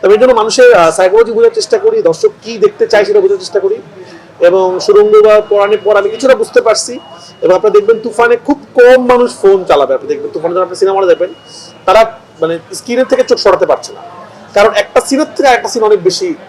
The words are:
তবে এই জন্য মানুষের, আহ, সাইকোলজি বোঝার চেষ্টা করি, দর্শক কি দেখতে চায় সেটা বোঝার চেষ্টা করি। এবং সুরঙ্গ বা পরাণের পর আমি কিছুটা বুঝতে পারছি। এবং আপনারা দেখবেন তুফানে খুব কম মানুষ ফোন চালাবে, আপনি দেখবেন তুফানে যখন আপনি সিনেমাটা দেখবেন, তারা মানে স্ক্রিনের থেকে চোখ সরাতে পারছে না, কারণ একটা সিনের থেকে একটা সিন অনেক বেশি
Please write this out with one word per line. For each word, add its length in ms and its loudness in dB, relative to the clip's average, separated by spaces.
তবে 120 2
এই 60 2
জন্য 120 4
মানুষের, 420 2
আহ, 160 2
সাইকোলজি 420 0
বোঝার 180 2
চেষ্টা 280 -4
করি, 240 0
দর্শক 280 0
কি 160 -12
দেখতে 280 -2
চায় 180 0
সেটা 160 0
বোঝার 180 0
চেষ্টা 220 -6
করি। 160 -4
এবং 400 0
সুরঙ্গ 460 4
বা 140 4
পরাণের 440 -2
পর 120 0
আমি 140 -2
কিছুটা 240 0
বুঝতে 260 0
পারছি। 380 -4
এবং 140 2
আপনারা 160 0
দেখবেন 280 2
তুফানে 360 -2
খুব 380 -6
কম 320 4
মানুষ 360 0
ফোন 220 2
চালাবে, 300 0
আপনি 140 -8
দেখবেন 220 -6
তুফানে 240 -6
যখন 80 -2
আপনি 140 -8
সিনেমাটা 300 0
দেখবেন, 280 -2
তারা 340 2
মানে 180 -4
স্ক্রিনের 320 -4
থেকে 200 -2
চোখ 140 -2
সরাতে 280 0
পারছে 260 -4
না, 80 -20
কারণ 200 2
একটা 260 -2
সিনের 260 -4
থেকে 120 0
একটা 200 0
সিন 140 -6
অনেক 200 0
বেশি 320 -4